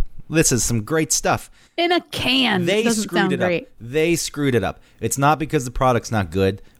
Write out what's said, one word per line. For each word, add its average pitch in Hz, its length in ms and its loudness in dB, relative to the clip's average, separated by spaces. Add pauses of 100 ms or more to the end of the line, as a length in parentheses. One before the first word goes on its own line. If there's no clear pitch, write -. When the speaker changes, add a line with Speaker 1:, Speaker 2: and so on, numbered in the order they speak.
(280)
Speaker 1:
This 156 240 2
is 120 120 0
some 113 180 0
great 156 300 -2
stuff. - 380 -2 (260)
Speaker 2:
In 349 160 0
a 349 80 2 (100)
can. 240 540 0
Speaker 1:
They 202 180 0
Speaker 2:
Doesn't 226 220 0
Speaker 1:
screwed 202 160 -4
Speaker 2:
sound 190 120 2
Speaker 1:
it - 80 -2
up. 180 60 0
Speaker 2:
great. 175 220 -4 (120)
Speaker 1:
They 156 360 0
screwed 143 380 -2
it 104 100 2
up. 82 160 -6 (200)
It's 113 180 -4
not 143 200 4
because 147 260 -2
the 123 60 -10
product's 123 400 0
not 98 200 -2
good. 95 320 0 (180)